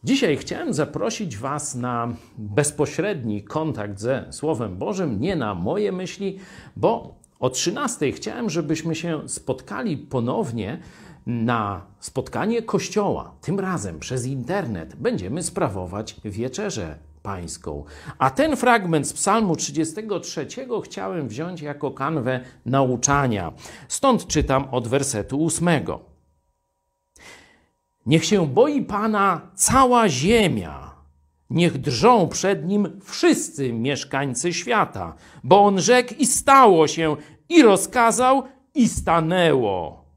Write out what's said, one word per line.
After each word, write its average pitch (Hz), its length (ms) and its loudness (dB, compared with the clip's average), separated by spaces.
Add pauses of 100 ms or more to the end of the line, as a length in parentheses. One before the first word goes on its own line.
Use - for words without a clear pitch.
Dzisiaj 240 340 2
chciałem - 360 -6
zaprosić 160 640 -4
was 135 380 -8
na 120 380 -4 (240)
bezpośredni 131 1040 -2
kontakt 107 560 -6
ze 110 300 -4
Słowem 107 480 -4
Bożym, 156 440 -4
nie 180 140 -2
na 107 200 -2
moje 170 360 -2
myśli, 185 480 -6 (360)
bo 196 400 -2 (240)
o 127 100 2
trzynastej 175 640 -2
chciałem, 226 360 -6
żebyśmy 156 460 -2
się 160 340 -6
spotkali 202 680 -6
ponownie 123 840 -4 (460)
na 113 600 -2 (140)
spotkanie 175 600 -4
Kościoła. 202 800 -2
Tym 196 180 -4
razem 170 400 -4
przez 123 260 -6
internet 131 720 -6
będziemy 143 480 -4
sprawować 98 720 -4 (100)
wieczerzę 113 720 -6 (260)
pańską. 82 600 -10 (340)
A 131 120 4
ten 294 280 0
fragment 185 500 2
z - 60 -8
Psalmu 202 420 0
trzydziestego 165 640 -4
trzeciego 226 640 -8
chciałem 185 460 -6
wziąć 156 340 -8
jako 147 300 -6
kanwę 135 480 -2 (260)
nauczania. 127 880 2 (340)
Stąd 262 400 2
czytam 139 440 2
od 123 160 -2
wersetu 131 540 0
ósmego. 160 680 0 (2000)
Niech 160 200 2
się 190 220 2
boi 247 340 4
Pana 202 600 0 (140)
cała 247 540 4
ziemia, 127 840 0 (540)
niech 160 280 2
drżą 151 500 4
przed 180 400 -2
Nim 202 360 -2
wszyscy - 720 0
mieszkańcy 139 800 -2
świata, 170 600 -2 (280)
bo 196 220 8
On 196 140 4
rzekł 247 380 4
i 285 80 2
stało 220 640 6
się, 156 280 0 (340)
i 330 140 8
rozkazał 240 800 4 (320)
i 240 120 6
stanęło. 156 1160 2 (120)